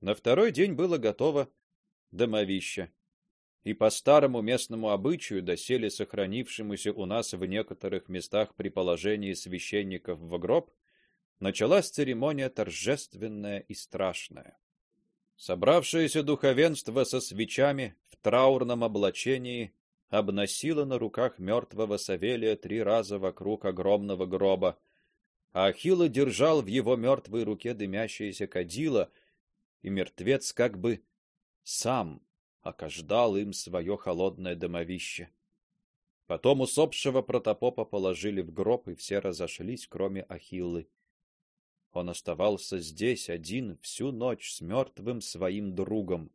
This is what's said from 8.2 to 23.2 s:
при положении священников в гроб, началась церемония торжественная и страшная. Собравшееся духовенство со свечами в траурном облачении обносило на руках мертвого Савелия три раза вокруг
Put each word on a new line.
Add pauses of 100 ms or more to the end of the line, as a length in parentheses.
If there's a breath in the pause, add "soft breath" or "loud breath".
при
положении
священников
в
гроб, (680)
началась
церемония
торжественная
и
страшная. (760)
Собравшееся
духовенство
со
свечами (100)
в
траурном
облачении (360)
обносило
на
руках
мертвого
Савелия
три
раза
вокруг